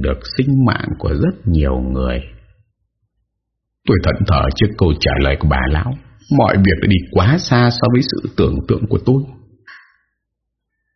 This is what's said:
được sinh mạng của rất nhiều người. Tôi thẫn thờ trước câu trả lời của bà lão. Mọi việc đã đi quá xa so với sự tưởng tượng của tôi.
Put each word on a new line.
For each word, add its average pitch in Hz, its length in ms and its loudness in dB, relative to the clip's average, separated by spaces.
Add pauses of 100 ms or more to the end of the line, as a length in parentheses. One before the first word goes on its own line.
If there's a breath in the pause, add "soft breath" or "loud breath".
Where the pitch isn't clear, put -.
được 67 180 -2 (180)
sinh 135 280 2
mạng - 240 -2 (100)
của - 140 -2
rất - 340 -2
nhiều 71 320 0
người. 64 420 -4 (1700)
Tôi 104 160 2
thẫn - 120 0 (120)
thờ 69 140 2 (140)
trước 107 120 2 (100)
câu 85 220 2
trả - 200 0
lời 69 200 0
của 78 100 0
bà 65 200 2
lão. 87 240 -2 (440)
Mọi 104 200 2
việc 95 240 2
đã - 60 0
đi 92 100 4 (140)
quá 104 260 4
xa 120 340 2
so - 220 0
với 127 80 4
sự - 360 -6
tưởng - 180 2 (120)
tượng - 220 -2
của 95 160 0
tôi. 135 180 2 (1700 loud breath)